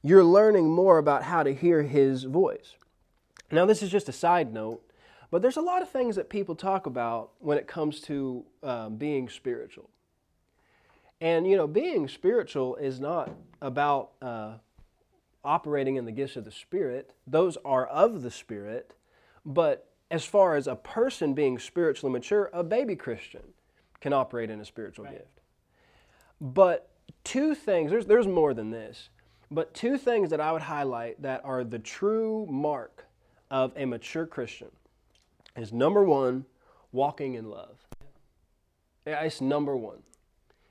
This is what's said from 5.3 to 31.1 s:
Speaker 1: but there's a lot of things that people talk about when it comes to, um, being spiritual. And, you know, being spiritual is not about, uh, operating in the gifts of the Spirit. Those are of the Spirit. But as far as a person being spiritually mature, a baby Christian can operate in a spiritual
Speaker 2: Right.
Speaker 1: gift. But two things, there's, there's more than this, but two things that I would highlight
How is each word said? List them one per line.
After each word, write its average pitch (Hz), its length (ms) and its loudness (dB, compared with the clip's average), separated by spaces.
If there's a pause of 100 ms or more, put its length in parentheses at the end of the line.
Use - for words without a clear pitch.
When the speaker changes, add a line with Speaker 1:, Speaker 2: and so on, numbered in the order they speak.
Speaker 1:
but 170 100 0
there's 254 160 2
a 320 60 -4
lot 359 180 -2
of 359 80 -8
things 240 280 -4
that - 120 -6
people 196 260 -6
talk 190 300 -4
about 117 540 -6
when 147 180 -2
it 139 100 -4
comes 151 360 -6
to, 135 420 -8 (180)
um, 113 340 -8
being 135 340 -6
spiritual. - 580 -10 (1300)
And, 165 240 2
you 196 100 6
know, 165 100 2
being 196 420 -2
spiritual 165 680 -2
is 135 240 -6
not 151 300 -4 (320)
about, 143 480 -2 (100)
uh, 113 340 -10 (880)
operating 143 540 -2
in 123 80 -4
the 113 80 -10
gifts 135 240 -8
of 117 80 -12
the 107 60 -18
Spirit. 139 640 -8 (120)
Those 160 380 0
are 131 220 0
of 180 360 2
the 123 100 -8
Spirit. 107 600 -12 (500)
But 147 440 0 (220)
as 165 140 -4
far 185 320 4
as 139 100 -2
a 131 80 -4
person 226 600 -2
being 131 240 0
spiritually 147 540 -2
mature, 196 400 -2
a 175 120 -4
baby 214 320 -2
Christian - 580 -12 (460)
can 139 120 -4
operate 120 380 -2
in 107 100 -12
a 104 40 -16
spiritual 107 400 -16
Speaker 2:
Right. - 100 -18
Speaker 1:
gift. - 260 -20 (1000)
But 170 500 4 (320)
two 294 320 0
things, 170 380 0
there's, 214 140 0
there's 214 200 6
more 160 280 2
than 110 160 -6
this, 113 380 -14 (400)
but 156 240 -6
two 254 240 -2
things 226 340 0
that 156 100 -2
I 156 100 0
would 160 120 -2
highlight 135 600 -6